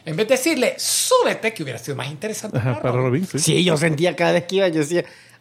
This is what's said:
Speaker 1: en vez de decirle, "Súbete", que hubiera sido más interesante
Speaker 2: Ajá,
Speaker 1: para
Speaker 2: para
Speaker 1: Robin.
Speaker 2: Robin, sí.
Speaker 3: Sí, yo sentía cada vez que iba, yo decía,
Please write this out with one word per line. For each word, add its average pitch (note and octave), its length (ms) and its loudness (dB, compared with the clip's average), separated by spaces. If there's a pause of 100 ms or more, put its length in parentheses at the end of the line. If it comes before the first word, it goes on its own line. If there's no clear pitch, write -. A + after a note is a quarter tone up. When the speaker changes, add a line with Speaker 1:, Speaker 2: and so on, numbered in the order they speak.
Speaker 1:
en D#3+ 120 -6
vez G#3+ 100 0
de B3+ 80 4
decirle, B3+ 420 0
"Súbete", A3+ 760 0
que E3 100 -8
hubiera B2+ 160 -6
sido C#3 160 -8
más B2+ 160 -6
interesante G#3 460 -8
Speaker 2:
Ajá, B2 140 2
Speaker 1:
para - 100 -4
Speaker 2:
para B2+ 140 0
Speaker 1:
Robin. B2+ 280 2
Speaker 2:
Robin, F#3 40 -4
sí. C#3 120 -4
Speaker 3:
Sí, - 240 2
yo E3 140 4
sentía E3 400 0
cada E3+ 160 2
vez F3 100 2
que F#3+ 140 -4
iba, G3 100 4
yo D#3+ 140 2
decía, E3+ 240 0 (360)